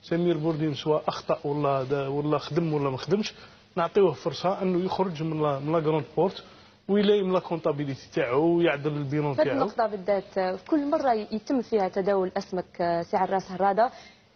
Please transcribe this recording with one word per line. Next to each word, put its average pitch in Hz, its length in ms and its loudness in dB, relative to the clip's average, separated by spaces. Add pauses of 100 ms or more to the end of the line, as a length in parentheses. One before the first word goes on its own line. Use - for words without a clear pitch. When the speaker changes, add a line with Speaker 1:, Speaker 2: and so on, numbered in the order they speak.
Speaker 1:
سمير 170 340 0
بوردين 156 360 -2
سواء 151 340 0
اخطا - 360 -2
ولا 143 400 0
دا، 139 240 -2
ولا 147 300 0
خدم 156 360 -2
ولا 143 160 0
ما 131 80 -4
خدمش، 202 360 -2 (420)
نعطيوه 175 380 4
فرصه 175 480 -2
انه 185 240 0
يخرج 180 380 -2
من 156 180 -2
لا، 143 180 0
من 147 140 -2
لا 165 60 4
كروند 156 260 0 (120)
port - 260 0 (460)
ويلايم 202 440 4
لا 185 60 4
كونطابيليتي 147 720 -4
تاعو 156 440 2
ويعدل 151 340 2
البيلون 147 420 -2
Speaker 2:
في 302 100 2
Speaker 1:
تاعو. 139 120 2
Speaker 2:
النقطة 226 320 0
بالذات، 196 500 -2
آه، 185 300 -2
كل 285 220 0
مرة 285 240 2
يتم 220 480 -2
فيها 202 280 0
تداول 190 480 0
اسمك، 185 440 -6
آه، 170 200 0
سي 185 160 -2
عراس 190 340 0
هرادة، 196 400 2 (440)